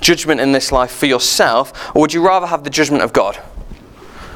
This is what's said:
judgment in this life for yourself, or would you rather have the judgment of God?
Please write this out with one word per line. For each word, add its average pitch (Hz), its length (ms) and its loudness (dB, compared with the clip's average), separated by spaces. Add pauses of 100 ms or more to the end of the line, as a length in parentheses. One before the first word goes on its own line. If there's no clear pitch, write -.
judgment 156 400 2
in 135 120 2
this 131 180 0
life 127 220 0
for - 140 -2
yourself, 131 880 0
or 151 100 4
would 151 120 0
you 170 100 2
rather 185 220 2
have 165 160 -4
the 143 80 -10
judgment 143 320 2
of 113 100 -2
God? 101 240 0 (1000)